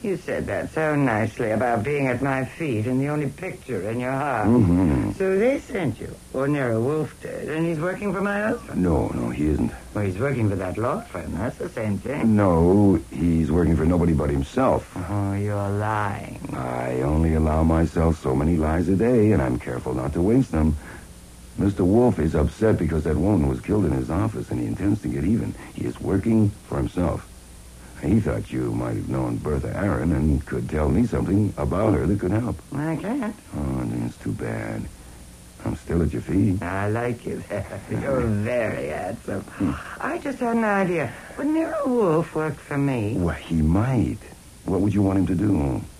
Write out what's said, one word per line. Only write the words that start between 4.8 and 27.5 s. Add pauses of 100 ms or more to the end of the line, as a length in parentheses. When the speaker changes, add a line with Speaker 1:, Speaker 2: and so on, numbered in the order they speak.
Speaker 1:
So
they
sent
you, (200)
or
Nero
Wolfe
did,
and
he's
working
for
my
husband.
Speaker 2:
No,
no,
he
isn't. (220)
Speaker 1:
Well,
he's
working
for
that
law
firm.
That's
the
same
thing.
Speaker 2:
No, (100)
he's
working
for
nobody
but
himself. (140)
Speaker 1:
Oh,
you're
lying. (140)
Speaker 2:
I
only
allow
myself
so
many
lies
a
day,
and
I'm
careful
not
to
waste
them. (800)
Mister
Wolfe
is
upset
because
that
woman
was
killed
in
his
office,
and
he
intends
to
get
even. (180)
He
is
working (180)
for
himself. (800)